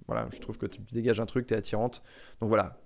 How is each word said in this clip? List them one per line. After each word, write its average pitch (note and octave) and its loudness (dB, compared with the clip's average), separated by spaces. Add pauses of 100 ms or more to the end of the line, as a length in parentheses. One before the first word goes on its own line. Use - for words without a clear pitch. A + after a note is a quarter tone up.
voilà, A2+ -2
je - -14
trouve A2 -10
que G#2+ -4
tu - -10 (120)
dégages A2+ 4
un A2 0
truc, A#2+ 0
t'es F#2 2
attirante. A2 -2 (380)
Donc A2 0
voilà, G#2 4